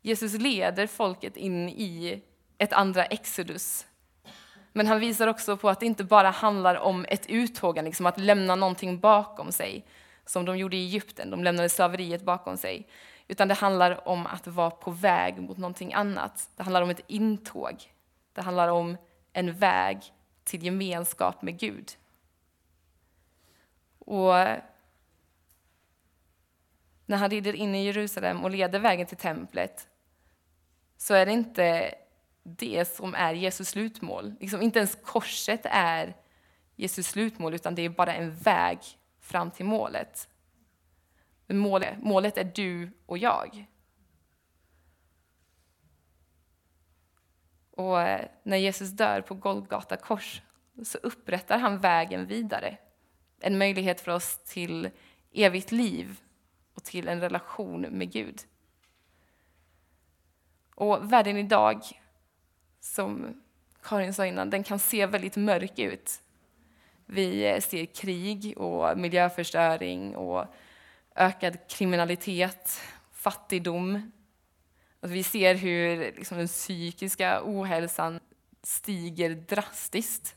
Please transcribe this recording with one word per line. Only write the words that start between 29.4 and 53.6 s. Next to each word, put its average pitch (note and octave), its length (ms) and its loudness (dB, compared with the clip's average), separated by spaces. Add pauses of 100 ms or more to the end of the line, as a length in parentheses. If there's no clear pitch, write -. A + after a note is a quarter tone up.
så - 160 0
är F#3+ 120 8
det G3+ 60 0
inte F3+ 640 2 (480)
det E3+ 420 -4
som F#3+ 300 -8
är E3 180 0
Jesus F#3 360 -4
slutmål. G#3 680 -6
Liksom, G3 220 -6
inte A3+ 180 4
ens G3 240 0
korset - 600 -4
är E3+ 520 0 (600)
Jesus F#3 320 -4
slutmål, G3 460 -2
utan E3+ 220 -4
det E3+ 60 -2
är E3+ 80 -2
bara E3+ 240 2
en E3 220 -4
väg F3 440 2 (440)
fram F3 280 -4
till F#3 140 -10
målet. - 640 -4 (1160)
Men G3 100 0
målet, G3+ 440 2
målet G#3 360 2
är F#3 180 -2
du F3+ 360 -4 (140)
och F3 120 -8
jag. G#3 500 -2 (4000)
Och, F#3 300 2
eh, - 260 0 (160)
när G3+ 140 2
Jesus F#3+ 320 0
dör G3+ 320 2
på G3 140 -10
Golgata F#3+ 600 -4
kors - 440 -6 (420)
så - 140 -8
upprättar - 600 -2
han G3+ 220 2
vägen F3+ 460 2
vidare. G#3 520 -6 (600)
En G3 180 0
möjlighet F#3+ 440 2